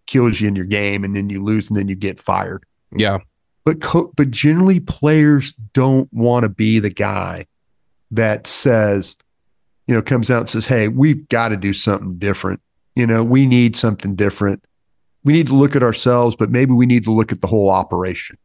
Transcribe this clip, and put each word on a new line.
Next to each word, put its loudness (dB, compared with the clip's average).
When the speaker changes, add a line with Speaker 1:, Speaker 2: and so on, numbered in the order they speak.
Speaker 1:
kills 2
you 0
in -2
your -4
game, -2
and -4
then -4
you -6
lose, -2
and -4
then -2
you -4
get -8
fired. -8
Speaker 2:
Yeah. -2
Speaker 1:
But -2
co-, -2
but 0
generally, 2
players 0
don't 2
wanna 2
be 0
the -2
guy -6
that 0
says, 0
you 0
know, 2
comes 0
out 2
and -8
says, -4
"Hey, 0
we've 0
gotta -2
do -2
something -4
different. -4
You 0
know, 2
we 4
need 4
something -2
different. -2
We 4
need 2
to 0
look 4
at 2
ourselves, 0
but 0
maybe 2
we 4
need 2
to -2
look 0
at -8
the -4
whole 2
operation." -4